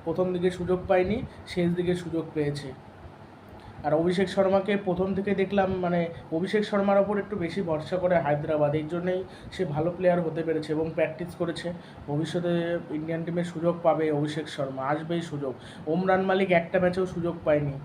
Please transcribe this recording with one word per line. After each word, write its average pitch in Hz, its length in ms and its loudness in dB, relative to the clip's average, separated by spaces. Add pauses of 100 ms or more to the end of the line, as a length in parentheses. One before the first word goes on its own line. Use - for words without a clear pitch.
প্রথম 180 300 0
দিকে 180 180 2
সুযোগ 180 360 0
পায়নি, 190 340 2 (260)
শেষ 175 240 2
দিকে 175 240 0
সুযোগ 165 380 -4
পেয়েছে। 143 400 -2 (1080)
আর 151 100 2
অভিষেক 180 360 4
শর্মাকে 196 480 4
প্রথম 190 360 0
থেকে 196 220 0
দেখলাম, 190 440 2
মানে, 175 300 0 (220)
অভিষেক 185 340 0
শর্মার 202 320 2
ওপর 202 220 2
একটু 196 160 -6
বেশি 170 260 -2
ভরসা 165 360 -2
করে 180 220 4
হায়দ্রাবাদ, 147 560 0
এই 156 140 -2
জন্যেই 180 340 -2 (280)
সে 190 140 -2
ভালো 156 320 -2
প্লেয়ার 180 240 4
হতে 160 220 -2
পেরেছে 156 300 -2
এবং 160 200 0
প্র্যাকটিস 160 420 -2
করেছে। 170 380 -4 (340)
ভবিষ্যতে 170 720 0 (160)
ইন্ডিয়ান 165 280 -4
টিমে 170 200 -2
সুযোগ 170 400 0
পাবে 156 280 4
অভিষেক 151 380 -2
শর্মা, 135 340 -4
আসবেই 160 380 -2
সুযোগ। 143 320 -6 (340)
ওমরান 190 340 4
মালিক 190 300 4
একটা 175 280 4
ম্যাচেও 180 260 2
সুযোগ 170 300 -4 (100)
পায়নি। 147 260 4 (140)